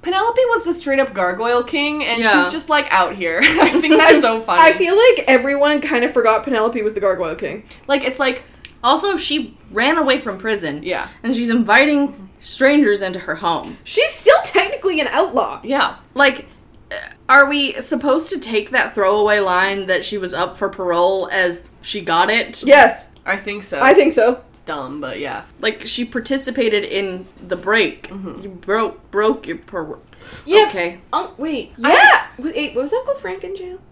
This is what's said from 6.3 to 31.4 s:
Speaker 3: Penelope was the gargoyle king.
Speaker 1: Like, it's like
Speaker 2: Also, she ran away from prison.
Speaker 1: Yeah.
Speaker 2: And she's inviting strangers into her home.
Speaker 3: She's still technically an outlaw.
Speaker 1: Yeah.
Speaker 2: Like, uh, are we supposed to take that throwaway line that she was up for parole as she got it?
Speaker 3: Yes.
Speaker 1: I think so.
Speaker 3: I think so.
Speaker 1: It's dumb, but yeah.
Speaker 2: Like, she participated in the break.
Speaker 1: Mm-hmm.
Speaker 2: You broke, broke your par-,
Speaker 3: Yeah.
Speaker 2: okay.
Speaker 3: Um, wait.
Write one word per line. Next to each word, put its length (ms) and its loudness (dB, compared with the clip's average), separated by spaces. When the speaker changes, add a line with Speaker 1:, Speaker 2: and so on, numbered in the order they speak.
Speaker 3:
Penelope 400 -2
was 100 -2
the 60 -6
gargoyle 360 -2
king. 280 -10
Speaker 1:
Like, 160 0
it's 160 -6
like 240 -2
Speaker 2:
Also, 340 2
she 400 -6
ran 260 0
away 240 0
from 160 -8
prison. 460 -6
Speaker 1:
Yeah. 240 -6
Speaker 2:
And 120 -2
she's 140 -2
inviting 800 2
strangers 640 2
into 180 -6
her 160 -8
home. 480 -6
Speaker 3:
She's 280 0
still 320 4
technically 580 -2
an 80 -2
outlaw. 540 -2
Speaker 1:
Yeah. 320 -2
Speaker 2:
Like, 320 2
uh, 40 -10
are 220 6
we 320 -2
supposed 480 -2
to 100 -8
take 300 -4
that 240 -2
throwaway 460 2
line 480 0
that 180 -2
she 140 -6
was 160 -8
up 220 -4
for 120 -4
parole 640 0
as 360 -2
she 200 -8
got 280 0
it? 320 -2
Speaker 3:
Yes. 480 6
Speaker 1:
I 120 -4
think 260 -10
so. 180 -6
Speaker 3:
I 140 6
think 180 6
so. 380 2
Speaker 1:
It's 80 -20
dumb, 420 -10
but 180 -10
yeah. 260 -10
Speaker 2:
Like, 280 -4
she 180 -4
participated 800 -2
in 420 -6
the 140 -6
break. 540 -2
Speaker 1:
Mm-hmm. 340 -14
Speaker 2:
You 60 -14
broke, 600 -6
broke 380 -2
your 100 -10
par-, 400 -12
Speaker 3:
Yeah. 220 4
Speaker 2:
okay. 320 -6
Speaker 3:
Um, 260 -4
wait. 360 -6